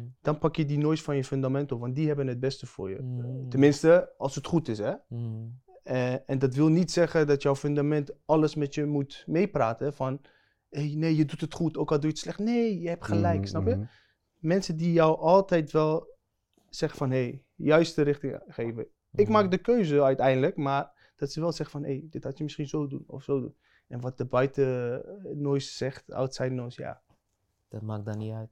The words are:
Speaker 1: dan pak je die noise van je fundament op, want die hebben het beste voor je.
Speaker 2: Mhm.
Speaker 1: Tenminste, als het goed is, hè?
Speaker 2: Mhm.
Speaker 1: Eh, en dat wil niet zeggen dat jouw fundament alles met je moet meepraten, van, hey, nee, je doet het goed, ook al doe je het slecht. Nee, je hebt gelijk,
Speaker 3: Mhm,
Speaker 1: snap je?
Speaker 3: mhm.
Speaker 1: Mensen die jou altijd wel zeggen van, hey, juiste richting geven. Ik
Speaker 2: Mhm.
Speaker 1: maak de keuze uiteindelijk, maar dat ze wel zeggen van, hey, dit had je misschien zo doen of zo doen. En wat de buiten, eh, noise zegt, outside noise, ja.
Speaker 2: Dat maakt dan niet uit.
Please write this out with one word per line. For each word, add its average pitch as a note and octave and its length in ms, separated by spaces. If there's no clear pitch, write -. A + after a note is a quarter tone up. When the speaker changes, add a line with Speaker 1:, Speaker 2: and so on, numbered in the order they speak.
Speaker 1:
dan D3 180
pak D#3 160
je D#3+ 100
die C#3+ 120
noise D#3 260
van D3 120
je C3+ 80
fundament C3+ 480
op, A#2+ 80
want B2 160
die D#3 120
hebben C#3+ 200
het B2 120
beste C3 280
voor - 220
je. F#2+ 120
Speaker 2:
Mhm. B2+ 480
Speaker 1:
Tenminste, D3 680
als C#3 180
het C#3 120
goed - 200
is, A2+ 100
hè? A2 160
Speaker 2:
Mhm. A#2 220
Speaker 1:
Eh, B2+ 460
en C3+ 100
dat C3 160
wil D3+ 120
niet E3 240
zeggen E3 360
dat C#3+ 140
jouw C#3 140
fundament D3 560
alles D3+ 300
met C#3+ 200
je D3+ 100
moet C#3+ 420
meepraten, D3 640
van, C3+ 280
hey, D3 280
nee, D#3+ 180
je D#3 100
doet C#3+ 160
het D#3+ 120
goed, D#3+ 240
ook D#3 140
al D#3 80
doe C#3+ 60
je D#3 60
het D#3 80
slecht. - 200
Nee, A3+ 420
je E3+ 80
hebt E3+ 160
gelijk, E3+ 320
Speaker 3:
Mhm, G3 100
Speaker 1:
snap B2+ 200
je? G2 80
Speaker 3:
mhm. G2+ 100
Speaker 1:
Mensen E3+ 380
die E3+ 160
jou D#3+ 260
altijd E3+ 520
wel D#3 360
zeggen - 280
van, C3 140
hey, C3 320
juiste D#3+ 460
richting C#3+ 460
geven. A#2 400
Ik G#3 120
Speaker 2:
Mhm. G#3 80
Speaker 1:
maak G#3 200
de F#3 60
keuze E3+ 460
uiteindelijk, C3+ 540
maar C#3 580
dat - 160
ze - 80
wel E3 120
zeggen D3+ 300
van, D3+ 80
hey, C#3+ 200
dit D#3+ 140
had C3+ 140
je D#3 60
misschien D3 240
zo D3+ 200
doen D#3 200
of - 160
zo C#3 160
doen. - 160
En B2 140
wat B2+ 160
de - 80
buiten, B2+ 800
eh, F#3+ 300
noise C#3+ 380
zegt, - 380
outside C3 380
noise, B2+ 320
ja. C3 200
Speaker 2:
Dat G#2+ 140
maakt G#2+ 240
dan G#2+ 120
niet A2 160
uit. A2 180